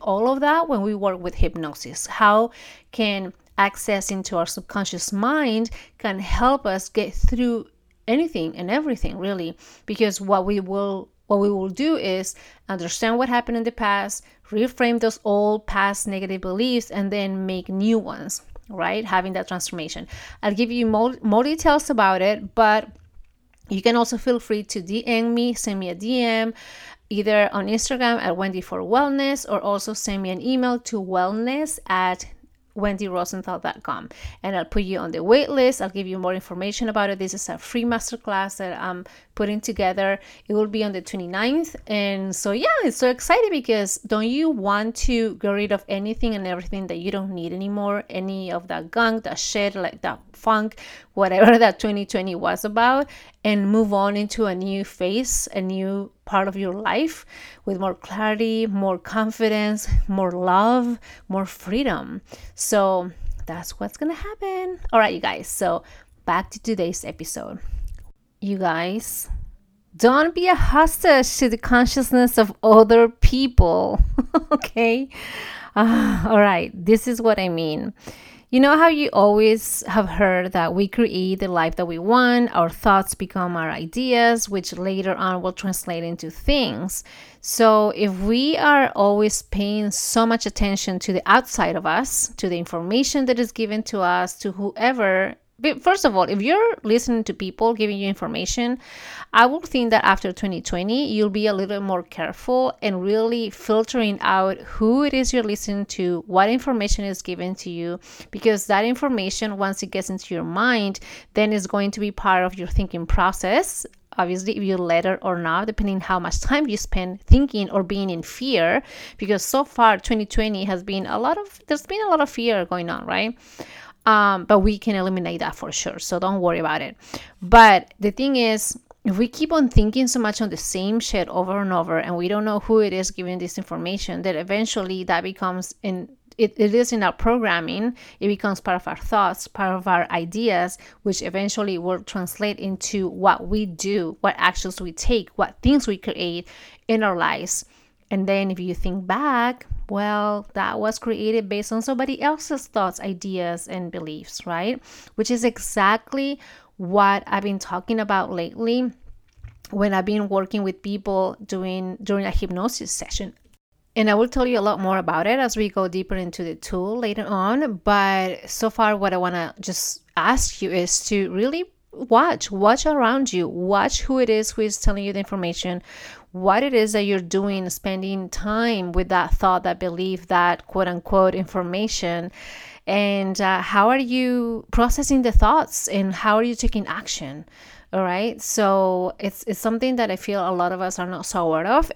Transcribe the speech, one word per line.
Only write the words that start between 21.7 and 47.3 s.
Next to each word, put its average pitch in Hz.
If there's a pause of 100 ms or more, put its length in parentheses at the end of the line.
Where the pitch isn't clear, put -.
about 196
it, 202
but 214 (800)
you 190
can 233
also 233
feel 240
free 214
to 208
D 202
M 233
me, 240
send 202
me 180
a 175
D 233
M, 226 (560)
either 208
on 196
Instagram 233
at 170
Wendy 185
for 185
Wellness, 277
or 208
also 202
send 196
me 185
an 180
email 247
to 220
wellness 214
at 185 (480)
wendy 202
rosenthal 180
dot -
com, 98 (360)
and 196
I'll 175
put 208
you 185
on 180
the 160
wait 233
list. 262
I'll 185
give 185
you 190
more 185
information 190
about 208
it. 196
This 190
is 196
a 165
free -
masterclass 226
that 180
I'm 180 (300)
putting 208
together. 196 (280)
It 214
will 214
be 214
on 208
the 180
twenty-ninth. 208 (120)
And 196
so, 202
yeah, 254 (160)
it's 262
so 254
exciting 403
because 220
don't 214
you 302
want 208 (120)
to 226
get 202
rid 202
of 196
anything 214
and 190
everything 180
that 170
you 185
don't 196